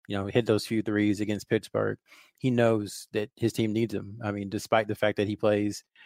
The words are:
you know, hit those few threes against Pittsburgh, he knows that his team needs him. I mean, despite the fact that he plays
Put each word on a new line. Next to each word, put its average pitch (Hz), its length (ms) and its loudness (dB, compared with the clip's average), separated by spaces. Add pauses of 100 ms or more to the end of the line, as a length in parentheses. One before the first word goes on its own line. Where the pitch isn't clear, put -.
you 101 80 -4
know, 98 80 -4
hit 113 200 2
those 104 220 2
few 110 140 0
threes 104 400 2
against 104 260 -4
Pittsburgh, 107 500 -2 (420)
he 131 120 0
knows 113 600 2
that 107 240 -2
his 113 160 0
team 110 180 0
needs 110 220 0
him. 101 280 -8
I 104 100 -4
mean, 101 180 -6
despite 107 400 0
the 107 60 -4
fact 107 200 0
that 101 120 0
he 104 100 -2
plays 104 480 0 (200)